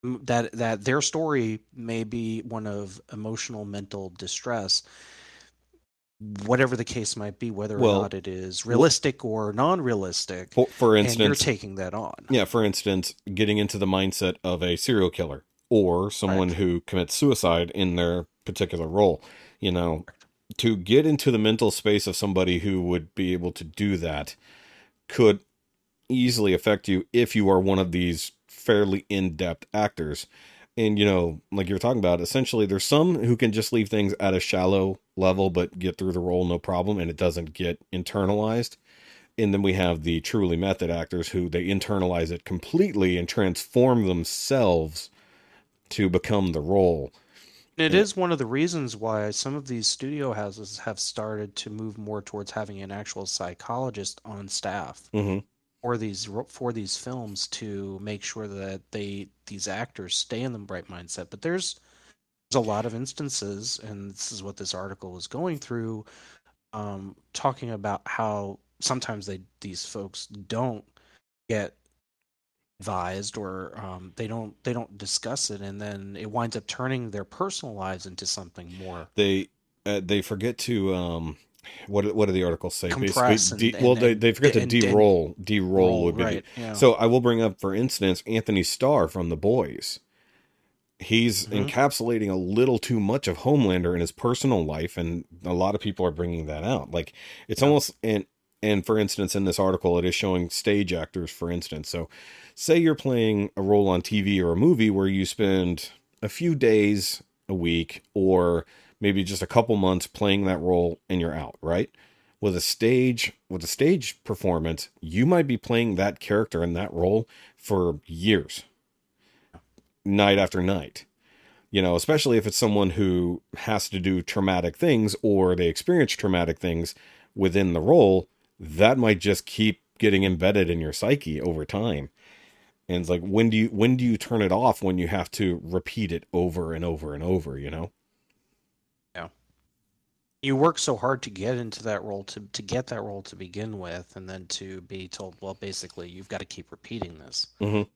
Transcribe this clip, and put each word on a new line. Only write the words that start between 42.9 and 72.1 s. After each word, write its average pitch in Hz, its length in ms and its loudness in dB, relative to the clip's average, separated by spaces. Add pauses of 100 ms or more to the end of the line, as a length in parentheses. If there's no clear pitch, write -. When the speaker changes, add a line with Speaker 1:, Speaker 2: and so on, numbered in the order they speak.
Speaker 2:
and 87 100 -4
transform 117 800 2
themselves 87 1040 0 (800)
to 98 180 2
become 92 440 0
the 78 80 -2
role. 85 520 2 (640)
Speaker 1:
It 160 160 2
Speaker 2:
Yeah. 185 80 6
Speaker 1:
is 208 160 0
one 180 140 0
of 160 80 0
the 127 80 -2
reasons 139 500 -2
why 107 340 -2
some 135 240 -6
of 143 120 -8
these 120 200 -4
studio 139 460 -4
houses 104 460 -10
have 104 220 -8
started 107 560 -8
to - 140 -10
move 107 280 -10
more 104 240 -8
towards 101 300 -12
having 101 280 -8
an 98 120 -12
actual 101 340 -10
psychologist 101 960 -8
on 101 240 -14
staff 95 640 -8
Speaker 2:
Mm-hmm. 101 260 0 (440)
Speaker 1:
for 120 140 -2
these 107 320 -8
ro-, 107 200 -8
for 123 240 -8
these 107 260 -8
films 117 500 -10
to 98 520 -10
make 104 220 -10
sure 107 240 -10
that 98 440 -10
they, 101 380 -10 (180)
these 101 200 -10
actors 98 480 -8
stay - 280 -4
in 127 100 -6
the 113 60 -10
right 98 300 -12
mindset. 90 420 -12
But 98 100 -18
there's, 180 400 -6 (680)
there's 123 140 2
a 110 40 -2
lot 107 160 -2
of 113 100 -6
instances, 113 880 -8
and 101 280 -12
this - 200 -10
is 101 120 -12
what 98 160 -12
this 95 160 -8
article 95 380 -12
was 180 140 -14
going 165 320 -6
through, 113 460 -8 (720)
um, 98 420 -10 (160)
talking 127 380 -4
about 101 340 -6
how 104 540 -6 (220)
sometimes 117 440 -6
they, 95 160 -10 (220)
these 92 240 -12
folks 98 400 -12
don't 110 580 -6 (640)
get 104 260 -4 (1080)